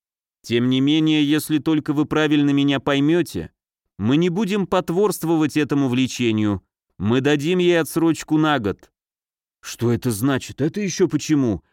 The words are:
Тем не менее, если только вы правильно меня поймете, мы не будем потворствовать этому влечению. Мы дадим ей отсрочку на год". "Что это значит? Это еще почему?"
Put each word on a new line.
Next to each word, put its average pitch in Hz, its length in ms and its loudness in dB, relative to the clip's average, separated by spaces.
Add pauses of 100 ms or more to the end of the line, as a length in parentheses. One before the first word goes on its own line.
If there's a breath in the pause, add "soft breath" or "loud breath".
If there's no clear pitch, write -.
(440)
Тем 120 260 0
не 131 120 2
менее, 151 460 2
если 151 300 0
только 156 360 -2
вы 147 120 0
правильно 147 460 0
меня 139 280 2
поймете, 143 720 -2 (460)
мы 117 200 2
не 175 120 2
будем 190 380 -2
потворствовать 165 920 0
этому 139 320 0
влечению. 113 720 0 (360)
Мы 110 240 0
дадим 147 360 0
ей 175 220 4
отсрочку 156 580 0
на 151 220 2
год". 95 320 -6 (680)
"Что - 320 -4
это 120 200 -2
значит? 120 500 -2
Это 160 200 -2
еще 190 260 0
почему?" 135 640 0